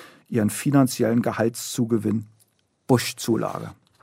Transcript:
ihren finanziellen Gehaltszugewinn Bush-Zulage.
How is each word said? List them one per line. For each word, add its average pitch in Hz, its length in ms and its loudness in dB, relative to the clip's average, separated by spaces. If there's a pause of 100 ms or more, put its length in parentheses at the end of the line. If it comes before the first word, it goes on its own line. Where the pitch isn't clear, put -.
(300)
ihren 107 200 2
finanziellen 127 760 2
Gehaltszugewinn 113 1040 -2 (600)
Bush-Zulage. - 840 -2 (320)